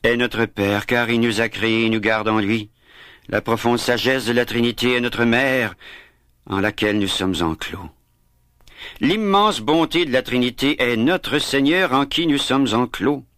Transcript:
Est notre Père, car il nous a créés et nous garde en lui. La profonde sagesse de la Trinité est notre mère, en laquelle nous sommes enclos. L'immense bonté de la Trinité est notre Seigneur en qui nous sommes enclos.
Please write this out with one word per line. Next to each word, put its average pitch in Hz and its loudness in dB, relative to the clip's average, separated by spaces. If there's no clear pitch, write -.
Est 120 4
notre 120 0
Père, 101 -2
car 120 0
il 117 2
nous 113 0
a 113 0
créés 113 0
et 113 0
nous 110 0
garde 110 0
en 110 2
lui. 104 -2
La 104 -2
profonde 117 0
sagesse 123 0
de 117 -2
la 120 2
Trinité 120 0
est 123 0
notre 117 -2
mère, 120 2
en 98 -4
laquelle 104 0
nous 98 0
sommes 92 -2
enclos. 80 -6
L'immense 202 2
bonté 160 2
de 135 -4
la 127 2
Trinité 127 0
est 120 2
notre 151 2
Seigneur 139 2
en 139 2
qui 160 -2
nous 143 2
sommes 131 0
enclos. 123 -2